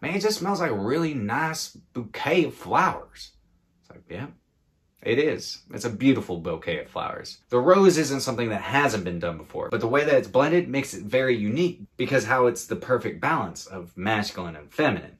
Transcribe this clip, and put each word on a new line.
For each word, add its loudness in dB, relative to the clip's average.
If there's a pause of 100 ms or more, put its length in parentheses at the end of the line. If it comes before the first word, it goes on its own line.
Man, -4
it 0
just 0
smells -2
like 0
a -2
really -2
nice -2 (240)
bouquet 0
of -4
flowers. -2 (480)
It's -20
like, -20
Yeah, -10 (760)
it 0
is. -2 (100)
It's -10
a -2
beautiful 2
bouquet -4
of -12
flowers. -8 (120)
The 4
rose 8
isn't 0
something -2
that -4
hasn't 0
been -4
done -4
before, -10
but -2
the -2
way 4
that 2
it's 4
blended 4
makes -4
it -12
very 2
unique 0 (140)
because 0
how 4
it's 0
the -4
perfect -2
balance -2
of -14
masculine -4
and -18
feminine. -2